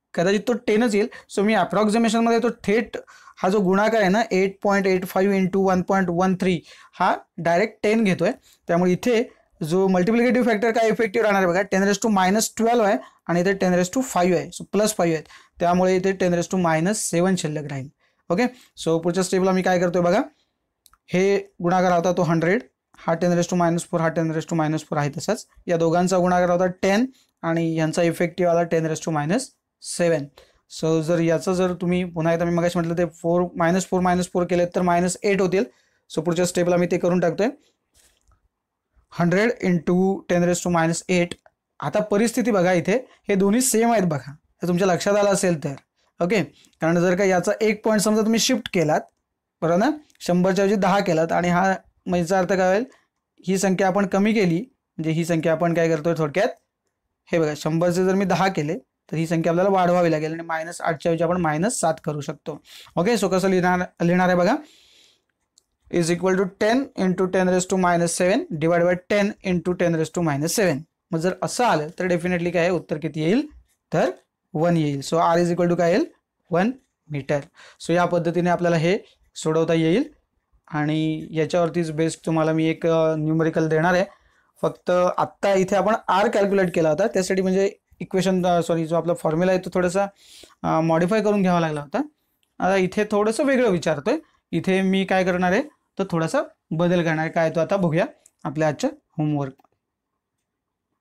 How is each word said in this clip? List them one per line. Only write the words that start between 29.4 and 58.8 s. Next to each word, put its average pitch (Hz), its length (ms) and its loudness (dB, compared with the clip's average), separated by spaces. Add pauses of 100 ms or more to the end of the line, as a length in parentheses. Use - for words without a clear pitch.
seven. 160 220 2 (580)
So 160 200 0
जर 165 180 0
याचं 165 340 0
जर 180 200 0
तुम्ही 180 300 -2
पुन्हा 165 300 -2
एकदा 170 120 0
मी 170 80 0
मगाशी 175 260 0
म्हटलं 165 140 -2
ते 175 120 0
फोर, 170 380 -2 (120)
मायनस 175 320 0
फोर, 185 140 0
मायनस 180 320 0
फोर 180 100 0
केले 175 220 0
तर 180 160 -2
मायनस 180 420 0
एट 196 180 0
होतील. 190 220 0 (520)
So 160 80 -4
पुढच्या 175 220 0
स्टेपला 175 320 0
मी 175 80 2
ते 175 120 0
करून 180 220 0
टाकतोय. 180 280 0 (1600)
हंड्रेड 185 400 0 (120)
into 180 500 2 (180)
ten 175 120 2
raise 175 240 0
to 175 100 0
minus 165 320 0
eight. 175 260 0 (440)
आता 147 200 -4
परिस्थिती 220 520 0
बघा, 185 220 2
इथे 185 340 0 (220)
हे 202 60 0
दोन्ही 202 260 2
सेम 233 300 2
आहेत 214 120 2
बघा, 147 280 -4
हे - 360 -12
तुमच्या 180 200 0
लक्षात 185 280 0
आलं 202 140 2
असेल 180 340 0
तर. 147 100 -6 (500)
ओके, 180 200 0 (380)
कारण 165 180 2
जर 180 160 2
का 202 80 0
याचा 190 280 2 (100)
एक 214 240 -2
पॉइंट 214 160 2
समजा 214 200 2
तुम्ही 220 180 0
शिफ्ट - 340 -2
केलात, 165 280 0 (600)
बरोबर 170 160 2
ना, 226 120 2 (300)
शंभरच्या 180 460 0
ऐवजी 202 100 2
दहा 190 240 2
केलात 165 320 0
आणि 175 180 0
हा, 185 240 2 (320)
म्हणजे 180 140 -2
याचा 180 200 0
अर्थ 185 140 0
काय 185 200 2
होईल, 226 120 0 (600)
ही 190 100 0
संख्या 190 300 0
आपण 196 180 0
कमी 196 280 0
केली, 180 260 2 (380)
म्हणजे 160 140 -2
ही 160 140 -2
संख्या 165 260 0
आपण 170 220 0
काय 165 160 2
करतोय 165 280 0
थोडक्यात, 160 320 0 (840)
हे 175 80 2
बघा, 151 180 0
शंभरचे 170 480 0
जर 190 80 2
मी 196 120 0
दहा 185 220 0
केले, 170 320 -4
तर - 360 -16